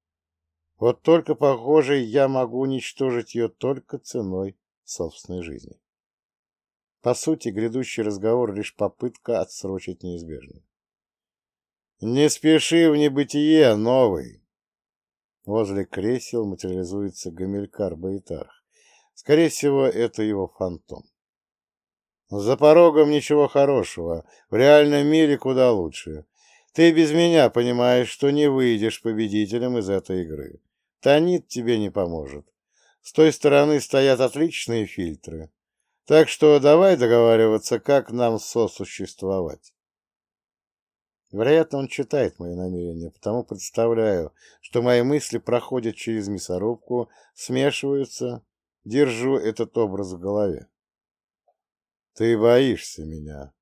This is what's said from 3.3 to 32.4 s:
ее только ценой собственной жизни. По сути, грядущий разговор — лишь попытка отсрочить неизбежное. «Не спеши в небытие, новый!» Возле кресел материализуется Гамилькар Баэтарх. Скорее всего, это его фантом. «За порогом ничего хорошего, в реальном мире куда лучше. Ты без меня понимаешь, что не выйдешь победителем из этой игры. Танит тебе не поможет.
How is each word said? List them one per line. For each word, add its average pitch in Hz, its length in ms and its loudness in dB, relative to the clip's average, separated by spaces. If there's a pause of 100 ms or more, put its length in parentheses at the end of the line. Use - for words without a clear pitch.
ее 117 140 -2
только 131 500 -8
ценой 95 600 -8 (240)
собственной 90 600 -12
жизни. 76 380 -18 (1200)
По 120 140 -2
сути, 156 360 -6
грядущий 113 520 -6
разговор — 107 500 -2
лишь 104 220 -10
попытка 113 680 -6
отсрочить 95 600 -10
неизбежное. 82 640 -14 (1400)
«Не 131 280 0
спеши 160 640 4
в 147 60 4
небытие, 147 800 4
новый!» 104 640 0 (1040)
Возле 98 400 -2
кресел 117 640 -4
материализуется 92 840 -8
Гамилькар 95 640 -8
Баэтарх. 92 680 -12 (500)
Скорее 156 360 2
всего, 139 340 0
это 117 380 -2
его 101 260 -4
фантом. - 560 -10 (1300)
«За 101 260 -2
порогом 151 540 6
ничего 147 380 2
хорошего, 92 800 -2 (240)
в 107 60 -2
реальном 147 500 6
мире 151 300 2
куда 127 340 2
лучше. 78 540 -6 (480)
Ты 170 180 6
без 156 220 4
меня 165 380 4
понимаешь, 123 580 0
что - 220 -2
не 147 180 2
выйдешь 120 540 0
победителем 110 760 -4
из 95 100 -4
этой 95 340 -4
игры. 78 380 -14 (400)
Танит 160 480 2
тебе 120 300 -2
не 104 120 -4
поможет. 80 560 -6 (560)